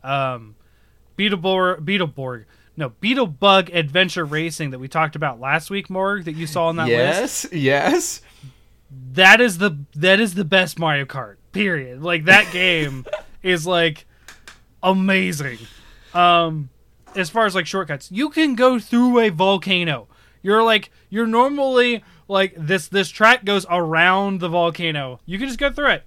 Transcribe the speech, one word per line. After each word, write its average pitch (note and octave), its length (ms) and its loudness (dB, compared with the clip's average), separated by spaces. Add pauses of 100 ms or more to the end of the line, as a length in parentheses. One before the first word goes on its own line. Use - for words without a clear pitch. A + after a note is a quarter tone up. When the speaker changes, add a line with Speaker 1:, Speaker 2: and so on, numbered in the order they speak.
Speaker 1:
Um, C3 520 -6 (600)
Beetleborg, F#3 680 0
Beetleborg, C#3 600 -4 (320)
no, C#3+ 120 -6
Beetlebug F#3+ 840 2
Adventure E3+ 520 -2
Racing D3+ 460 -6
that B2+ 80 -12
we C3 100 -12
talked D#3+ 280 -2
about C#3 240 -6
last D3 280 -4
week, G3 200 -8
Morg, F#3+ 360 -4
that D#3+ 80 -8
you D#3+ 140 -8
saw E3 200 -2
on E3 100 -2
that D#3 100 -2
Speaker 2:
Yes, D3 580 0
Speaker 1:
list. - 80 -16
Speaker 2:
yes. D3+ 680 0 (920)
Speaker 1:
That F#3+ 280 8
is G#3 160 2
the, F3 200 0 (180)
that F#3 260 4
is F#3+ 140 -2
the G3 100 -2
best F3+ 340 0
Mario D3+ 260 0
Kart, A2+ 300 -12 (160)
period. D3 500 -4
Like, E3 240 -2
that F#3+ 240 6
Speaker 2:
<laughs> E3 40 -10
Speaker 1:
game D#3 520 -2 (380)
is, F3 240 -2
like, E3+ 380 0 (760)
amazing. F#3 760 0 (560)
Um, E3+ 560 2 (460)
as F#3 140 -4
far A3+ 160 2
as, F#3 100 -2
like, F3 120 -2
shortcuts, D3+ 440 -6
you C4 180 -2
can D4+ 260 0
go B3 240 4
through A#3+ 400 2
a A3+ 100 2
volcano. F3 800 -2 (340)
You're, G#3 220 2
like, A3 280 0 (180)
you're A3+ 180 -2
normally, B3 800 0 (240)
like, F#3+ 260 0
this, E3 320 -4
this F#3+ 220 -2
track A3+ 340 2
goes G3 260 -2
around F3+ 680 2
the F3 100 -4
volcano. D#3+ 760 -2
You F3+ 120 -8
can C4 100 -6
just B3+ 120 -8
go C#4+ 120 0
through C#4+ 200 0
it. - 160 -2